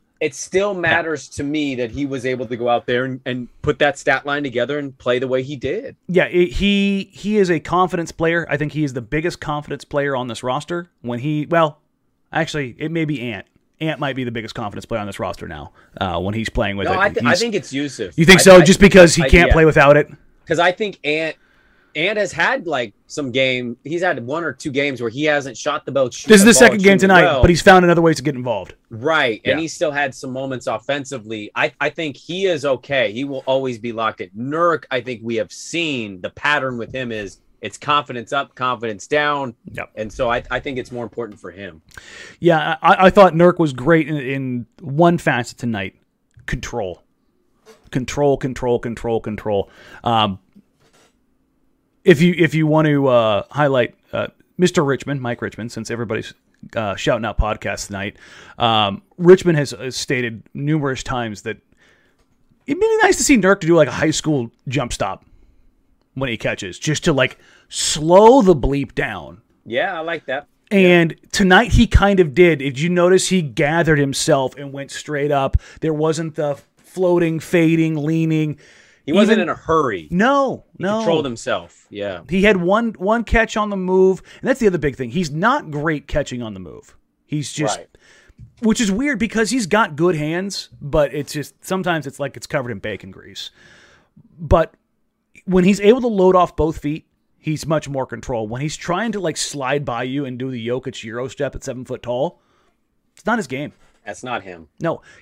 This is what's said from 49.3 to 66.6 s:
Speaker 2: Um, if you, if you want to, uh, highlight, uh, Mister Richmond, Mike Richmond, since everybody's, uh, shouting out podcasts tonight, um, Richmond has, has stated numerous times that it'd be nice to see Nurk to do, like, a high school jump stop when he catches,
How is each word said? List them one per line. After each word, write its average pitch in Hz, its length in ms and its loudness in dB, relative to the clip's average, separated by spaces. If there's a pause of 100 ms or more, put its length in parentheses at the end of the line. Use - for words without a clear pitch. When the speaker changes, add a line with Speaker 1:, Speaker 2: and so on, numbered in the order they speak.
Speaker 2:
Um, 107 340 0 (1700)
if 165 180 6
you, 180 140 4
if 160 180 2
you 156 120 2
want 156 200 2
to, 143 220 2
uh, 110 420 4
highlight, 135 440 0 (180)
uh, 110 160 -6 (300)
Mister 175 260 2
Richmond, 139 360 -4
Mike 120 220 -8
Richmond, 107 300 -10
since 113 180 -10
everybody's, 113 420 -6 (440)
uh, 104 200 0
shouting 120 280 0
out 104 140 -6
podcasts 107 480 -2
tonight, 101 300 -8 (420)
um, 107 440 0 (160)
Richmond 175 400 6
has, 139 140 -4
has 117 240 -10
stated 120 460 -4 (120)
numerous 143 480 -4
times 117 400 -8
that 107 160 -8 (1080)
it'd 330 140 -2
be 440 220 2
nice 392 160 0
to 247 60 -4
see 285 120 4
Nurk 196 240 2
to 160 60 -6
do, 170 100 4
like, 151 120 4
a 127 40 -8
high 156 180 -2
school 143 400 -4 (180)
jump 123 240 -4
stop 98 320 -8 (920)
when 131 140 -6
he 113 80 -4
catches, 104 420 -6